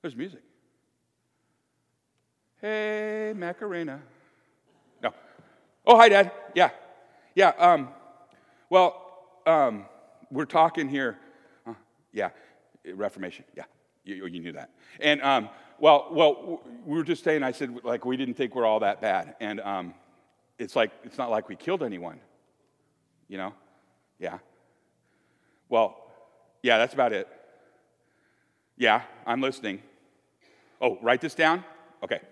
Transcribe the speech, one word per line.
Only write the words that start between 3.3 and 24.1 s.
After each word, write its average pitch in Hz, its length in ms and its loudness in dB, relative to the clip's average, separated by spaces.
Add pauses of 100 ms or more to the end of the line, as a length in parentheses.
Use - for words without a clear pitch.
Macarena. 175 640 -8 (1040)
No. 120 100 -4 (720)
Oh, 233 120 10
hi, 226 100 12
Dad. 196 240 6 (240)
Yeah. 170 140 4 (680)
Yeah, 185 220 6
um, 160 320 4 (800)
well, - 760 0
um, 131 380 2 (480)
we're 139 140 -6
talking 165 420 2
here. 135 320 -4 (460)
Uh, 117 80 -14 (400)
yeah, 101 160 -4 (640)
Reformation. 95 500 -8 (100)
Yeah, 76 100 -20 (420)
you, 95 220 -14
you 87 120 -12
knew 82 140 -12
that. 71 160 -16 (320)
And, 147 200 0
um, 127 280 0 (280)
well, 151 340 6
well, 160 240 4
w-, 170 240 -12 (260)
we 147 100 -8
were 165 80 -4
just 156 220 -6
saying, 156 180 -2
I 127 80 -4
said, 123 320 -10
like, 120 220 -6
we 127 100 -4
didn't 127 200 -6
think 127 200 -6
we're 120 100 -2
all 110 140 2
that 101 220 -2
bad. 95 400 -4
And, 104 180 -8
um, 95 340 -10 (640)
it's 113 200 -8
like, 110 140 0 (120)
it's - 140 -18
not 123 140 -6
like 107 180 -4
we 98 80 -14
killed 175 260 -6
anyone, 87 380 -10 (1080)
you 98 100 -14
know? 95 160 -10 (680)